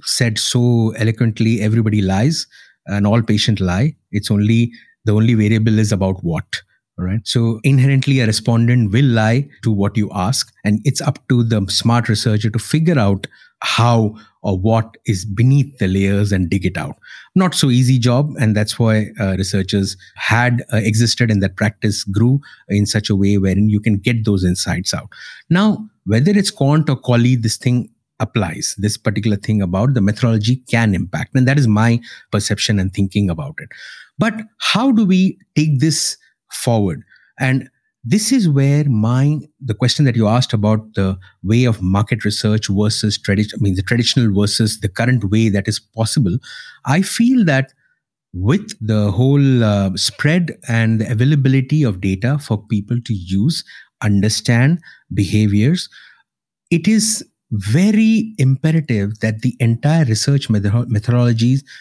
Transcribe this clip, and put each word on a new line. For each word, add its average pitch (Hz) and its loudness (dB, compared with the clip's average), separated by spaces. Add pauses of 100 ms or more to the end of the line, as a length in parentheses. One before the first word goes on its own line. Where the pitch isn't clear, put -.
said 113 -2
so 120 0
eloquently, 113 0
"Everybody 107 0
lies 104 0 (400)
and 101 -2
all 113 2
patients 107 0
lie. 98 0 (160)
It's 104 -4
only, 113 2 (320)
the 110 2
only 113 4
variable 110 2
is 107 2
about 95 -2
what." 80 -6 (340)
Right? 92 -4
So 113 -2
inherently, 135 2
a 113 2
respondent 117 2
will 135 2
lie 117 2 (140)
to 113 0
what 98 0
you 104 -2
ask, 98 -4 (120)
and 104 0
it's 139 0
up - -4 (100)
to 120 2
the 110 0
smart 117 0
researcher 107 0
to 104 -4
figure 160 0
out 101 0 (360)
how 113 0 (260)
or 98 -2
what 110 0 (100)
is 98 -2
beneath 123 0
the 95 0
layers 98 0
and 92 0
dig 95 -2
it 90 -2
out. 76 -10 (380)
Not 185 2
so 139 2
easy 127 4
job, 127 0
and 110 2
that's 107 -2
why, 110 2 (100)
uh, 95 -2
researchers 95 -2 (180)
had, 123 0 (100)
uh, 110 0
existed, 110 0
and 101 2
that 92 -4
practice 104 -4
grew 117 0 (280)
in 101 2
such - -4
a 101 0
way 98 2
wherein 95 2
you 104 0
can 107 0
get 117 -2
those 98 0
insights 90 -2
out. - -10 (400)
Now, 208 0 (160)
whether 120 2
it's 196 0
quant 151 0
or 127 0
quali, 123 2
this 113 -2
thing 123 -2 (320)
applies. - -4
This 107 -2
particular 101 -2
thing 107 -2
about 98 0
the 110 0
methodology 110 0 (140)
can 113 2
impact, - -6
and 127 2
that 143 2
is 131 2
my 113 2 (300)
perception 104 -2
and 92 -2
thinking 98 -2
about 76 -8
it. - -18 (460)
But 220 0 (240)
how 254 0
do 214 4
we 185 2 (180)
take 151 2
this 156 -2 (340)
forward? 104 -2 (380)
And 131 -2 (360)
this 196 0
is 233 2
where 139 2
my, 131 0 (200)
the 113 -6
question 127 0
that 120 2
you 110 2
asked 120 0
about 107 0
the 95 -2 (240)
way 113 2
of 110 0
market 101 0
research 107 -2
versus 107 -2
tradi-, 104 -2
I - -14
mean, 98 0
the 95 -4
traditional 117 0
versus 101 0
the 95 -4
current 113 -2
way 110 2
that 98 -2
is - -4
possible, 110 -2 (480)
I 147 0
feel 233 0
that 135 0 (640)
with 110 -2
the 104 0
whole, 131 2
uh, 101 0
spread 156 -2 (100)
and 113 0
the 110 -4
availability 131 2
of 95 -2
data 98 -2
for 110 -6
people 113 -4
to 117 -6
use, 98 -4 (380)
understand 117 0 (320)
behaviors, 107 0 (800)
it 165 0
is 220 0 (280)
very 196 2
imperative 131 0
that 110 -2
the 127 -2
entire 143 2
research 135 0
metho-, 107 0
methodologies 120 2 (180)